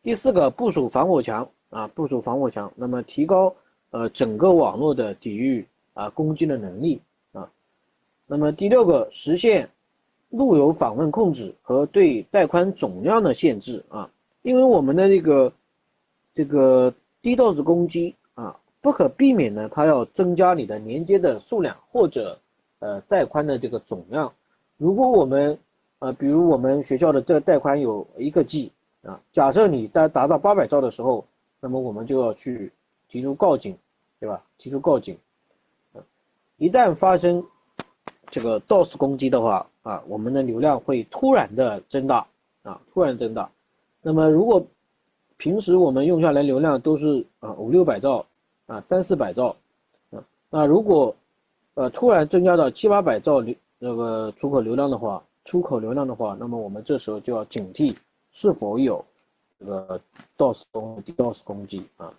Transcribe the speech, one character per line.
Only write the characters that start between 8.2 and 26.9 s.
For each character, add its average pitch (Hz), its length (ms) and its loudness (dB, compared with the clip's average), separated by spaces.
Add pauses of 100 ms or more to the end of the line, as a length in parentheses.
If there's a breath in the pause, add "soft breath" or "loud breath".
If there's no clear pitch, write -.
那 143 120 -6
么 151 160 0
第 196 160 -2
六 240 160 6
个， 139 260 2
实 - 240 -2
现 185 340 2 (600)
路 240 260 2
由 147 160 6
访 120 240 -2
问 151 160 -2
控 196 220 0
制 107 280 -10
和 139 260 0
对 160 340 2 (100)
带 185 160 4
宽 180 240 0
总 190 320 -8
量 214 180 2
的 151 120 2
限 120 260 0
制 120 300 -12
啊。 104 200 -14 (340)
因 254 120 0
为 254 80 6
我 233 180 6
们 139 140 0
的 190 140 4
这 196 100 6
个， 139 320 4 (840)
这 151 120 -2
个 131 480 4 (280)
D 240 140 0
dos 208 260 2
攻 170 240 2
击 170 300 -6 (200)
啊， 117 220 -14 (220)
不 285 100 2
可 - 200 2
避 269 240 2
免 127 200 0
的， 107 140 -6
它 151 180 0
要 135 200 2
增 180 280 -2
加 180 200 4
你 139 120 -2
的 107 140 -8
连 123 260 -8
接 190 140 2
的 151 220 0
数 220 200 -4
量 117 140 -4 (160)
或 220 160 2
者， 101 320 -6 (400)
呃， 101 220 -8
带 180 240 0
宽 151 200 -4
的 135 140 -4
这 127 80 -8
个 117 120 -8
总 92 300 -12
量。 135 220 -6 (460)
如 175 180 0
果 254 160 2
我 180 140 6
们， 143 320 0 (420)
呃， 135 140 -6
比 139 140 -4
如 160 200 4
我 156 80 4
们 131 280 0
学 131 140 -2